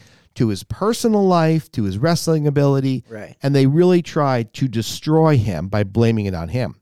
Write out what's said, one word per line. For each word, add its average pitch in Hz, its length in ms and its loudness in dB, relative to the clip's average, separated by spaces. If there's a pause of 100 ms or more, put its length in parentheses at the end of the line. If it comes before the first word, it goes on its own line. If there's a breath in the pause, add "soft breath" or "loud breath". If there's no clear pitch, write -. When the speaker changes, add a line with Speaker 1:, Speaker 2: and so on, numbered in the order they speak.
(360 soft breath)
Speaker 1:
to 117 120 0
his 98 160 -4
personal 214 600 0
life 160 460 2
to 110 120 -2
his 95 140 -4
wrestling 160 480 0
ability. 135 640 0
Speaker 2:
Right. 110 340 -16
Speaker 1:
And 143 120 0
they 139 120 6
really 175 360 4
tried 135 520 -2
to 135 140 -2
destroy 156 680 0
him 95 300 -2
by 107 160 -2
blaming 113 420 0
it 95 80 -4
on 82 140 -8
him. 110 340 -6